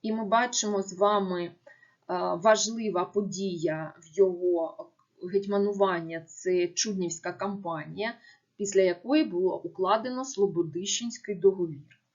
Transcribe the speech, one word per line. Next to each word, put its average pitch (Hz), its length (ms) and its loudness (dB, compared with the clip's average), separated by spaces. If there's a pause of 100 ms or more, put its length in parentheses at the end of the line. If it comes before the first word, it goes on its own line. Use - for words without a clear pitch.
і 220 120 -4
ми 226 120 -4
бачимо 214 560 2
з 196 120 -8
вами 185 580 2 (560)
важлива 185 960 2
подія 175 920 -4
в 160 180 -12
його 180 720 2 (440)
гетьманування — 196 960 0
це 180 400 0
Чуднівська 180 680 -4
кампанія, 190 800 -6 (440)
після 196 240 2
якої 233 420 2
було 185 380 0
укладено 220 640 -2
Слободищенський 196 1080 -2
договір. 170 640 0 (160)